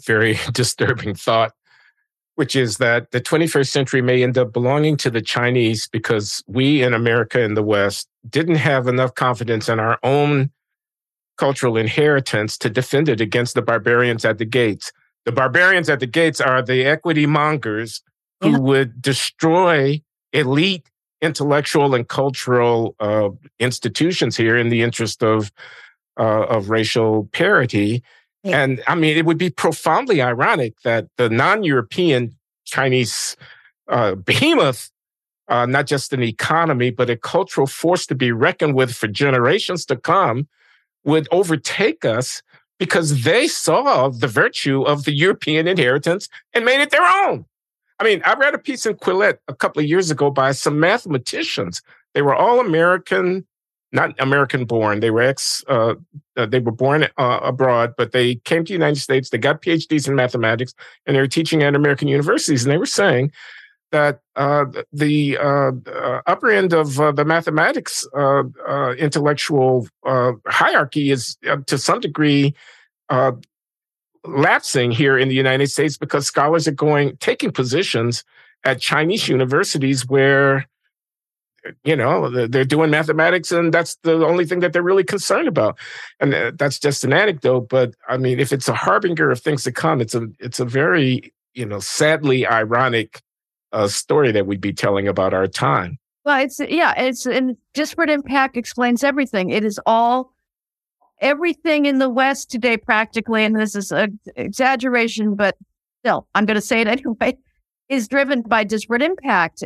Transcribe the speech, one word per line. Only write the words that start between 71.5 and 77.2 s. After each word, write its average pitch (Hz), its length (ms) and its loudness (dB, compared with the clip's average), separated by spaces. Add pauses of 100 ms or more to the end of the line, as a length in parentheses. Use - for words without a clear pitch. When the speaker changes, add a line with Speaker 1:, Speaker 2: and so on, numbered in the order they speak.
Speaker 1:
to 143 100 0
some 180 240 0
degree, 147 520 2 (560)
uh, 131 220 2 (920)
lapsing 139 640 0
here 135 260 2
in 131 120 2
the 131 60 -2
United 135 320 2
States 147 300 -2
because 143 280 -4
scholars 156 420 0
are 156 40 0
going, 143 460 0
taking 247 340 -2